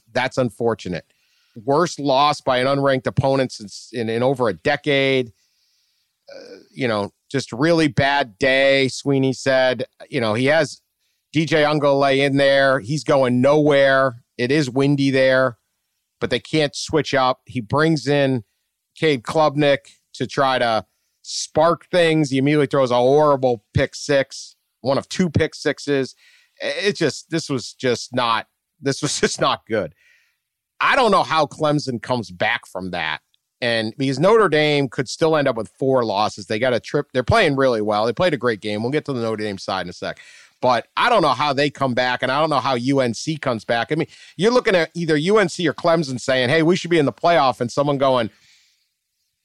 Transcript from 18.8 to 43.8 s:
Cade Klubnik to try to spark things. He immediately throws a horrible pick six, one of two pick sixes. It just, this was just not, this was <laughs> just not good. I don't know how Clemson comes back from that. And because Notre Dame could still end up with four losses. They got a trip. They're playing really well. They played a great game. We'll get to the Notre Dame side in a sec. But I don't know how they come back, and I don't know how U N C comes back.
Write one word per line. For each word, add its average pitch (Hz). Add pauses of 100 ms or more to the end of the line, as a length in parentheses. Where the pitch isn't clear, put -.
Cade 147
Klubnik 147 (360)
to 123
try 131
to 113 (360)
spark -
things. 160
He 135
immediately 143
throws 135
a 123
horrible 131 (100)
pick 135
six, - (240)
one 131
of -
two 185
pick 156
sixes. 139 (440)
It 180
just, -
this 165
was 131
just -
not, 117 (340)
this 135
was -
<laughs> -
just -
not 135
good. 101 (840)
I 190
don't 247
know 170
how 151
Clemson 147
comes 120
back 110
from 92
that. 80 (400)
And 113
because 135
Notre 208
Dame 147
could -
still 160
end 139
up 127
with 110
four 131
losses. 104
They 110
got 127
a 110
trip. -
They're 123
playing 180
really 127
well. 104
They 120
played 175
a 135
great 113
game. 104
We'll 123
get 147
to 143
the 120
Notre 110
Dame 104
side 95
in 90
a 87
sec. 87 (420)
But 123 (100)
I 208
don't 220
know 151
how 139
they 143
come 135
back, 127
and 127
I 139
don't 160
know 143
how 135
U 135
N 123
C 160
comes 120
back. 117